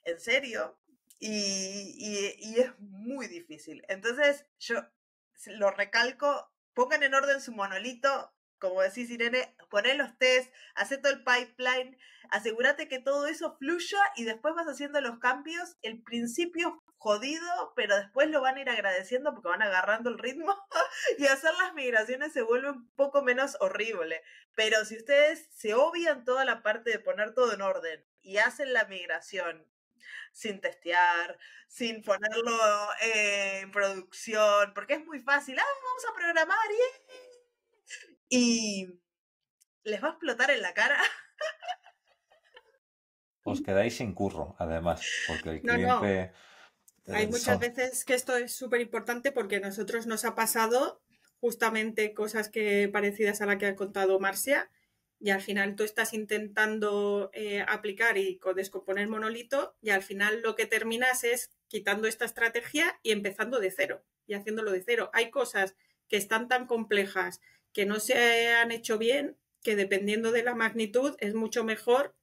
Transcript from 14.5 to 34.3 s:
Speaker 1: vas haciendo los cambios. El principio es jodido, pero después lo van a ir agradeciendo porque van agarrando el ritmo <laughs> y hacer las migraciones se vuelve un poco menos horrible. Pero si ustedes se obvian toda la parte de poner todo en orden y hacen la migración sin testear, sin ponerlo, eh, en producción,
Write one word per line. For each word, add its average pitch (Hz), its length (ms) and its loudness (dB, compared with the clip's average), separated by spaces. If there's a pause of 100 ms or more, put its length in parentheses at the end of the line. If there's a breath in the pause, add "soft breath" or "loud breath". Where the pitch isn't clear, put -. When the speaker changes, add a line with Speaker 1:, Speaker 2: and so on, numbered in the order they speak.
Speaker 1:
vas 330 120 -4
haciendo 285 360 -4
los 240 160 -6
cambios. 320 640 -4
El 226 200 -10
principio 320 680 -4
es - 280 -12
jodido, 311 800 -2
pero 208 200 2
después 277 340 2
lo 302 100 2
van 262 160 2
a 277 60 -10
ir 254 80 -4
agradeciendo 220 640 -2
porque 190 160 -6
van 185 100 -2
agarrando 208 480 2
el 220 100 -4
ritmo 302 380 -2 (140)
<laughs> 523 480 0
y 277 80 4
hacer 269 260 4 (100)
las 370 120 -2
migraciones 254 580 0
se 269 80 -2
vuelve 247 300 2
un 262 220 -12
poco 277 300 2
menos 254 380 0
horrible. 190 640 -2 (320 loud breath)
Pero 220 320 2
si 220 100 -10
ustedes 294 580 4
se 214 200 -2
obvian 311 500 2
toda 262 220 2
la 226 160 -2
parte 226 280 -2
de 208 80 0
poner 214 360 -4
todo 247 180 4
en 196 80 -6
orden 165 460 -4 (160)
y 190 160 -4
hacen 254 340 0
la 226 140 2
migración 170 800 -6 (680 loud breath)
sin 196 300 -8
testear, 175 760 2 (300 loud breath)
sin 226 340 -6
ponerlo, 220 560 0 (440)
eh, 202 580 0
en 196 100 -14
producción, 202 1040 2